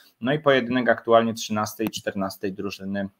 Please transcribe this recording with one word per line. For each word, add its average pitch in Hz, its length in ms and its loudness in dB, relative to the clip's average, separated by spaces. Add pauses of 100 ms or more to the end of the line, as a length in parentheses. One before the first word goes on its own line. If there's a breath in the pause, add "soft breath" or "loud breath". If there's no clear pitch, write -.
(200 loud breath)
No 127 120 0
i 151 60 0
pojedynek 127 500 2
aktualnie 113 460 4
trzynastej 110 520 -4
i 101 40 -2
czternastej 98 600 -6
drużyny, 98 560 -6 (120)